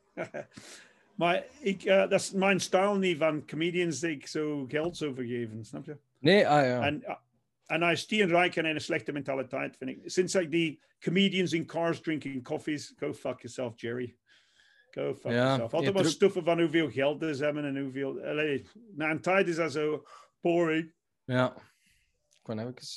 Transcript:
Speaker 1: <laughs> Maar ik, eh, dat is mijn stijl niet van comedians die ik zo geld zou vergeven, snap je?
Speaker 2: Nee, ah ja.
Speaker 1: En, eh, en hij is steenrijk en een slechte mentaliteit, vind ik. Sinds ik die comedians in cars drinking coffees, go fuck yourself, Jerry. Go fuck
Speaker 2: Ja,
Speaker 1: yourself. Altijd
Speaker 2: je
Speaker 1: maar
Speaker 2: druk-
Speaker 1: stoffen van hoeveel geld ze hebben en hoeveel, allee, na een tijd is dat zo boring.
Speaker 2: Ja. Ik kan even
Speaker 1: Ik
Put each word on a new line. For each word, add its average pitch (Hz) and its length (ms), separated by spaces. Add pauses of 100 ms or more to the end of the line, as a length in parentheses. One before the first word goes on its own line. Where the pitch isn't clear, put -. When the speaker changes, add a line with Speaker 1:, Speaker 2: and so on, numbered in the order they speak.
(160)
Speaker 1:
<laughs> - 320 (680)
Maar 175 300 (140)
ik, 196 240
eh, 196 140 (120)
dat 190 100
is - 120
mijn 190 280
stijl 196 380
niet 185 200
van 151 280
comedians 170 540
die 165 120
ik 139 160
zo 151 400
geld 156 300
zou 147 180
vergeven, 117 500
snap 147 200
je? 151 120 (220)
Speaker 2:
Nee, 180 280
ah 147 180
ja. 123 200
Speaker 1:
En, 147 180
eh, - 120 (500)
en 160 160
hij 170 120
is 160 60
steenrijk 175 560
en 165 100
een 156 160
slechte 156 300
mentaliteit, 139 680
vind 131 120
ik. 131 160
Sinds 185 300
ik 175 160
die 160 280 (200)
comedians 185 540
in 160 120
cars 165 360
drinking 139 420
coffees, 151 540
go 147 160
fuck 127 280
yourself, 120 400
Jerry. 120 340 (760)
Go 139 240
fuck - 160
Speaker 2:
Ja, 117 60
Speaker 1:
yourself. 131 240 (120)
Altijd 160 100
Speaker 2:
je 196 80
Speaker 1:
maar 190 100
Speaker 2:
druk- 160 140
Speaker 1:
stoffen 190 280
van 165 160
hoeveel 160 320
geld 139 300 (140)
ze 131 80
hebben 147 220
en 139 160
hoeveel, 135 420
allee, 147 420 (300)
na 156 160
een 156 100
tijd 185 260
is 170 80
dat 160 160
zo 151 340 (360)
boring. 165 520 (300)
Speaker 2:
Ja. 127 320
Ik - 880
kan 110 160
even 117 100
Speaker 1:
Ik 127 60 (220)